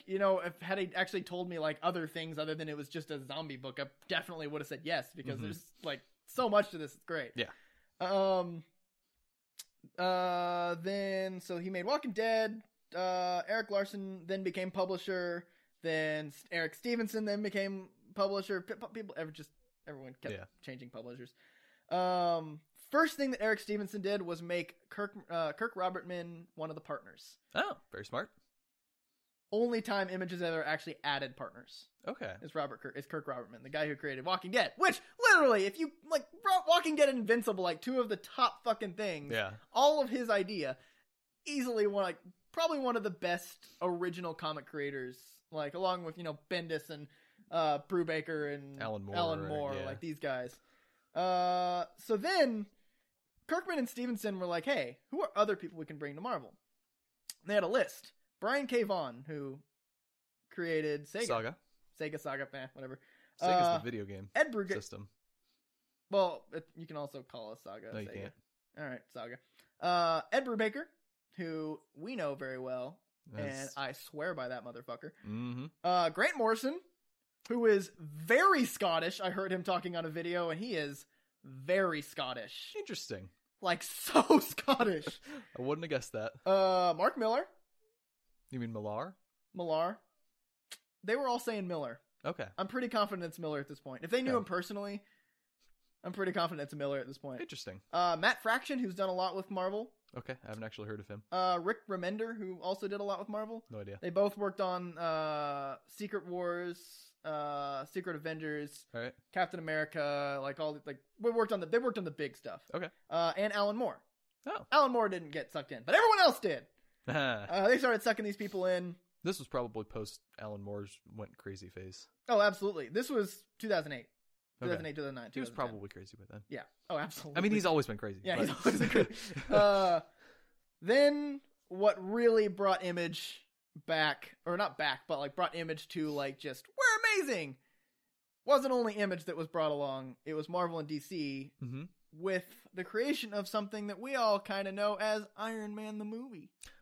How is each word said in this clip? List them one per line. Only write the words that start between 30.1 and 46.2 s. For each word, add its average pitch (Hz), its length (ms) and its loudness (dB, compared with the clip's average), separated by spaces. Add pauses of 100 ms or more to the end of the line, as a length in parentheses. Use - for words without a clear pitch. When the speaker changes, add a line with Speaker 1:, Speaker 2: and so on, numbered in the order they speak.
Speaker 1:
has 180 100 -6
ever 165 240 0
actually 151 400 -4
added 139 320 -2
partners - 480 -14 (240)
Speaker 2:
Okay. 143 320 -8
Speaker 1:
is 156 140 -14
Robert 143 260 -4
Kirk, 135 160 -10
is 139 80 -8
Kirk 156 220 -6
Robertman, 120 360 -8
the 135 60 -18
guy 151 180 0
who 151 80 0
created 131 300 -6
Walking 185 260 -2
Dead, 208 280 4
which 370 200 6 (320)
literally, 254 360 10
if 202 120 -2
you, 311 140 0 (180)
like, 302 160 2 (160)
brought 370 240 6
Walking 320 300 6
Dead 285 140 8
and 262 80 0
Invincible, 214 440 2
like, 170 200 2
two 254 180 0
of 233 80 2
the 208 80 0
top - 480 0
fucking 214 300 0
things, 165 380 -4
Speaker 2:
Yeah. 104 180 0 (240)
Speaker 1:
all 294 280 8
of 254 60 2
his 240 220 0
idea, 185 480 0 (640)
easily 247 420 0
one, 202 160 2
like, 180 140 -2 (360)
probably 330 260 2
one 247 180 2
of 214 60 0
the 208 80 0
best 175 560 -4 (160)
original 175 500 -2
comic 156 320 -6
creators, 139 540 -6 (320)
like, 147 240 -4
along 180 300 0
with, 160 120 -8
you 175 80 -12